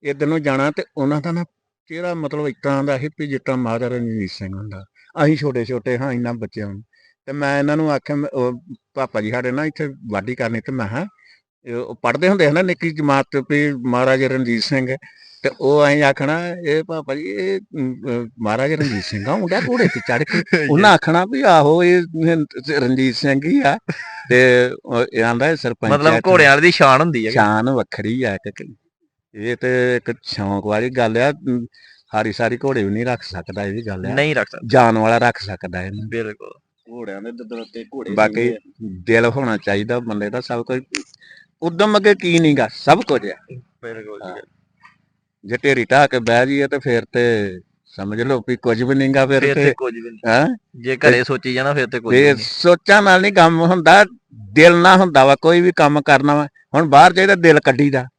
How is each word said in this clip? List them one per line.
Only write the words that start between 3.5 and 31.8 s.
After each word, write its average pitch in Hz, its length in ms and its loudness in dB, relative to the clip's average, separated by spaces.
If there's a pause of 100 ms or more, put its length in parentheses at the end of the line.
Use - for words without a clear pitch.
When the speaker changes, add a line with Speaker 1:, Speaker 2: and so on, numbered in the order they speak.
Speaker 1:
ਮਹਾਰਾਜਾ 120 300 -4
ਰਣਜੀਤ 117 440 -6
ਸਿੰਘ 95 260 -12
ਹੁੰਦਾ। 98 280 -14 (380)
ਅਸੀਂ 151 140 2
ਛੋਟੇ-ਛੋਟੇ 127 600 -4
ਹਾਂ, 135 140 -6
ਇੰਨਾ 120 220 -6
ਬੱਚਿਆਂ 107 360 -10
ਨੂੰ। 101 140 -14 (420)
ਤੇ 135 60 -14
ਮੈਂ 143 280 -2
ਇਹਨਾਂ 147 180 0
ਨੂੰ 156 140 0
ਆਖਿਆ, 143 240 -4
ਮੈਂ, 143 180 -4
ਉਹ 123 420 -6 (180)
ਪਾਪਾ 127 280 -6
ਜੀ 107 100 -4
ਸਾਡੇ 123 200 -4
ਨਾ 143 140 -4
ਇੱਥੇ 151 220 -8
ਵਾਢੀ 110 480 -8
ਕਰਨੀ, 117 240 -4
ਤੇ 117 120 -12
ਮੈਂ 123 160 -6
ਕਿਹਾ, 135 200 -6 (580)
ਇਹ 120 100 -10
ਉਹ 120 200 -10
ਪੜ੍ਹਦੇ 143 340 -2
ਹੁੰਦੇ 185 180 4
ਸੀ 143 60 2
ਨਾ 170 80 0
ਨਿੱਕੀ 175 280 -4
ਜਮਾਤ 143 360 0 (100)
ਚ 139 140 -2
ਵੀ 147 240 0
ਮਹਾਰਾਜਾ 131 540 0
ਰਣਜੀਤ 120 360 -2
ਸਿੰਘ, 131 340 -4 (460)
ਤੇ 135 60 0 (100)
ਉਹ 147 260 2
ਐਂ 147 180 2
ਆਖਣਾ, 147 440 -2
"ਇਹ 165 360 -4
ਪਾਪਾ 151 320 -8
ਜੀ, 151 80 -10
ਇਹ, 190 360 -6
ਅਮ, 131 500 -8
ਅਹ, 120 180 -6 (120)
ਮਹਾਰਾਜਾ 120 360 -2
ਰਣਜੀਤ 135 280 -4
ਸਿੰਘ 104 260 -8
ਆ, 151 60 -2
ਮੁੰਡਾ 190 240 -4
ਘੋੜੇ 240 280 -2
ਤੇ 127 200 -6
ਚੜ੍ਹ 127 160 -2
ਕੇ।" - 280 -4
Speaker 2:
<laughs> 156 200 0
Speaker 1:
ਉਹਨਾਂ 190 200 6
ਆਖਣਾ 170 340 2
ਵੀ, 262 160 -6
"ਆਹੋ, 165 420 4
ਇਹ 175 180 4 (240)
ਰਨ-, 160 200 0 (240)
ਰਣਜੀਤ 131 460 0
ਸਿੰਘ 135 300 0
ਹੀ 277 200 2
ਆ।" 143 120 2 (520)
ਤੇ 123 420 4 (140)
ਉਹ 120 280 -2
ਇਹ 113 100 0
ਆਂਦਾ, 120 260 0
"ਇਹ 165 60 0
ਸਰਪੰਚ 120 360 -4
Speaker 2:
ਮਤਲਬ 147 220 2
Speaker 1:
ਆ - 40 2
ਇੱਥੇ।" - 140 0
Speaker 2:
ਘੋੜਿਆਂ 143 260 6
ਦੀ 165 140 4
ਸ਼ਾਨ 135 300 6
ਹੁੰਦੀ 143 240 -2
ਆ। 110 60 -2
Speaker 1:
ਸ਼ਾਨ 110 380 2
ਵੱਖਰੀ 117 540 -4
ਆ 101 140 -4
ਕਿ, 104 140 -12
ਕਿ - 220 -18 (640)
ਇਹ 113 220 -6
ਤੇ 127 380 0
ਇੱਕ 120 280 -6
ਸ਼ੌਂਕ 101 420 -6
ਵਾਲੀ 107 240 -2
ਗੱਲ 117 280 -2
ਆ। 135 140 2
ਅਮ, 123 340 -6 (460)